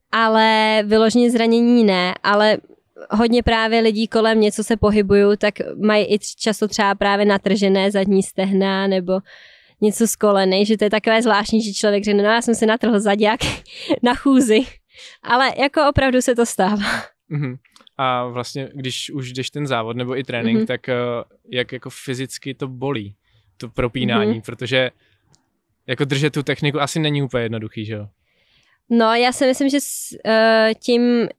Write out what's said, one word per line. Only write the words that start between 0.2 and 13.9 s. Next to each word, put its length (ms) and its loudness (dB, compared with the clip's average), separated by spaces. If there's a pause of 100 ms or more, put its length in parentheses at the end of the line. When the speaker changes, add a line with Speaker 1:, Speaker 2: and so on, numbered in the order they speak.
Speaker 1:
vyloženě 460 4
zranění 520 4
ne, 300 2 (100)
ale 340 4 (540)
hodně 320 2
právě 380 0
lidí 260 0
kolem 300 2
mě, 140 4
co 120 -4
se 140 -2
pohybují, 600 4
tak 160 0 (280)
mají 240 2
i 140 0
tř-, 160 -14
často 320 -2
třeba 280 0
právě 300 0
natržené 680 2
zadní 320 2
stehna 640 -2
nebo 320 -2 (600)
něco 260 0
z 80 -4
koleny, 500 2
že 120 0
to 60 -2
je 60 2
takové 320 0
zvláštní, 420 2
že 100 -6
člověk 300 0
řekne, 200 2
„No, 60 2
já 120 2
jsem 140 0
si 100 0
natrhl 340 2
zaďák 400 0 (320)
<laughs> 320 -4